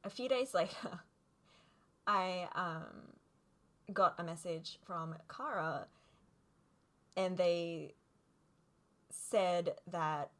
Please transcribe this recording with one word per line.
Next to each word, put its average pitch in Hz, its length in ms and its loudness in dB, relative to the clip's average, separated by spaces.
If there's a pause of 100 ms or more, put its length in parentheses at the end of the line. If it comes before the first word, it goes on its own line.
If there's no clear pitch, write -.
a 202 60 -6
few 247 180 -4
days 262 260 4
<laughs> 180 60 6
later, - 400 -2 (1040)
I, 185 480 2
um, 165 580 -6 (800)
got 190 260 6
a 175 60 -4
message 165 600 -6
from 165 300 -6 (140)
Cara, 190 580 -2 (1300)
and 185 200 0
they 170 580 2 (1160)
said 180 640 2 (160)
that 156 500 0